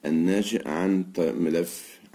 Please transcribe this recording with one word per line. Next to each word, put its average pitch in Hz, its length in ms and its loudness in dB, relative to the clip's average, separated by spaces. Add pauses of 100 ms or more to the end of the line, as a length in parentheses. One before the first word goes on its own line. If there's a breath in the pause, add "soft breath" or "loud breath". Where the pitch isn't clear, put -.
الناشئ 95 600 2
عن 92 460 0
ت-، 90 60 -4
ملف، 82 800 -2 (160)